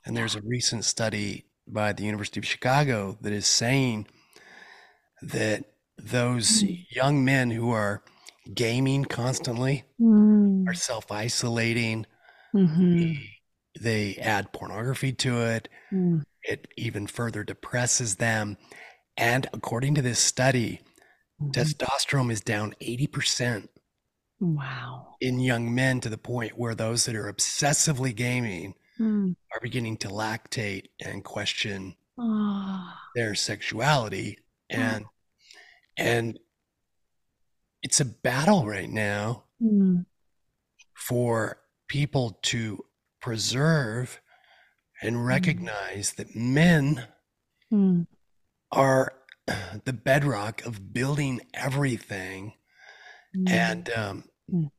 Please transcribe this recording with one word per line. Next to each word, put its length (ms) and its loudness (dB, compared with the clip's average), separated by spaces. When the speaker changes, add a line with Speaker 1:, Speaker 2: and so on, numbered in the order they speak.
Speaker 1:
And 120 -6
there's 180 -2
Speaker 2:
Yeah. 60 -6
Speaker 1:
a 20 -14
recent 420 -2
study 600 -2
by 260 -2
the 120 -6
University 360 -4
of 60 -8
Chicago 760 0
that 120 -6
is 140 -2
saying 600 2
that 420 -2
those 680 2
Speaker 2:
Mm. 280 -2
Speaker 1:
young 340 4
men 260 4
who 200 0
are 340 0
gaming 500 2
constantly, 800 -2
Speaker 2:
Mm. 680 8
Speaker 1:
are 60 -2
self-isolating, 1300 -2
Speaker 2:
Mm-hmm. 420 6
Speaker 1:
they, 340 -2
they 360 -2
add 360 -2
pornography 600 -4
to 280 0
it. 260 -2
Speaker 2:
Mm. 300 2
Speaker 1:
It 320 -6
even 300 -6
further 380 -6
depresses 720 -2
them. 400 0
And 360 2
according 440 0
to 60 4
this 180 0
study, 600 2
Speaker 2:
Mm-hmm. 80 -4
Speaker 1:
testosterone 720 0
is 80 -4
down 400 -2
eighty 260 -2
percent 640 -2
Speaker 2:
Wow. 800 -4
Speaker 1:
in 200 -2
young 340 0
men, 260 2
to 80 -6
the 100 -6
point 400 -6
where 160 -4
those 300 0
that 120 -4
are 160 -6
obsessively 800 0
gaming 600 -2
Speaker 2:
Mm. 360 0
Speaker 1:
are 80 -10
beginning 380 -4
to 100 -8
lactate 800 -6
and 240 -10
question 720 -6
Speaker 2:
Ah. 840 -4
Speaker 1:
their 220 -2
sexuality. 1040 -2
Speaker 2:
Mm. 60 -4
Speaker 1:
And, 260 -2
and 420 0
it's 180 0
a 40 2
battle 640 4
right 240 -4
now 540 -2
Speaker 2:
Mm. 440 4
Speaker 1:
for 640 -2
people 560 -2
to 420 -4
preserve 1000 0
and 160 -2
Speaker 2:
Mm. 100 -2
Speaker 1:
recognize 880 -2
that 200 -12
men 720 4
Speaker 2:
Mm. 340 4
Speaker 1:
are 420 4
<clears throat> 380 -8
the 100 -2
bedrock 720 0
of 260 -10
building 480 0
everything. 1000 -4
Speaker 2:
Mm. 140 0
Speaker 1:
And, 420 2
um, 320 -4
Speaker 2:
Mm. 260 0